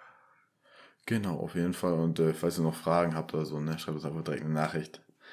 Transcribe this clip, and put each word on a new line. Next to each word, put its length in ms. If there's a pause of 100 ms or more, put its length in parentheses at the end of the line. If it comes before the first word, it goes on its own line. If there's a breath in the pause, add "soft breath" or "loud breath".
(1080 loud breath)
Genau, 320
auf 160
jeden 200
Fall. 180
Und, 260
äh, 160
falls 240
ihr 60
noch 100
Fragen 400
habt 200
oder 100
so, 160
ne, 180
schreibt 200
uns 60
einfach 200
direkt 180
eine 120
Nachricht 500 (280 loud breath)